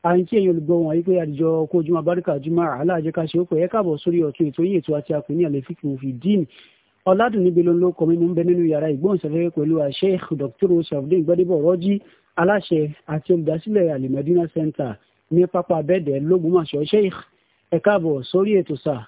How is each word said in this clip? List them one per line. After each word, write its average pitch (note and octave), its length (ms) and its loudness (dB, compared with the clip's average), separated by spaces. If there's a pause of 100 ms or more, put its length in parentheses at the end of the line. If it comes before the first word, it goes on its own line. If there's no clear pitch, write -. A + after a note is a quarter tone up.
À E3+ 60 2
ń F3+ 140 4
kí A3+ 120 -2
ẹ̀yin F#3+ 140 2
olùgbọ́ E3 260 0
wọn D#3+ 180 0
yìí E3+ 80 0
pé F#3 180 0
àdìjọ D#3+ 460 -2
kó - 100 -10
ojúmọ́ E3 220 0
abáríkà F3 340 -2
ojúmọ́ E3 400 -2
àlá D3 220 -2
àjẹká D#3+ 320 -4
ṣe D#3 120 -4
ó F3 60 0
pé F3 120 -2
ẹ F3 120 0
káàbọ̀ F3+ 300 -2
sórí F3 220 0
ọ̀tún D3+ 280 0
ètò D3+ 140 -4
yìí F#3+ 160 0
ètò D#3 160 -6
àti D3 180 -6
àkùnrin D#3 340 -2
Al-Fiqh C#3+ 360 -6 (140)
Fid C3 240 -8
Din. F#3 220 2 (640)
Ọládùnní F#3+ 440 2
Bello F3 220 2
ló F3 180 2
kọ E3+ 140 -4
mí, E3 120 2
mo E3+ 120 2
ń F3+ 60 -2
bẹ E3+ 100 0
nínú F3 200 2
yàrá D#3 260 0
ìgbóhùnsáfẹ́fẹ́ E3 600 0
pẹ̀lú D#3 240 0 (140)
Sheikh F#3 420 -2
Doctor C#3+ 400 -2 (120)
Sharafdeen D#3 420 -2
Gbadebo F3 320 2
Ọ̀rọ́jí, F3 380 2 (420)
aláṣẹ F3 440 2 (240)
àti D3+ 260 -8
olùdásílẹ̀ E3 600 0
Al-Madina C#3 560 0
Center D3+ 440 -4 (380)
ní E3+ 160 4
pápá F3 300 -2
Abẹ́dẹ̀ D3+ 440 0
lógbómọ̀ṣọ́. E3 680 0
Sheikh, G3+ 300 0 (560)
ẹ E3+ 80 0
káàbọ̀ D#3+ 420 0
sórí F#3+ 320 0
ètò F3 220 0
sà. C#3+ 200 -4 (120)